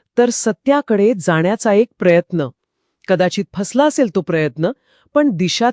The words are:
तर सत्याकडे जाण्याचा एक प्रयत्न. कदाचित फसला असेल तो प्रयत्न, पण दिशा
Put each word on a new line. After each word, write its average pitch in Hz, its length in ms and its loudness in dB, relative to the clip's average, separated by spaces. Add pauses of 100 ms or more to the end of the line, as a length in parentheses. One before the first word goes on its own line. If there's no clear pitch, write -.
(180)
तर 240 120 2
सत्याकडे 226 840 0
जाण्याचा 185 580 0
एक 214 160 2 (100)
प्रयत्न. 170 500 0 (600)
कदाचित 180 360 0 (120)
फसला 233 280 -2
असेल 277 300 0
तो 190 60 0
प्रयत्न, 156 500 -2 (440)
पण 294 160 2
दिशा 185 420 -2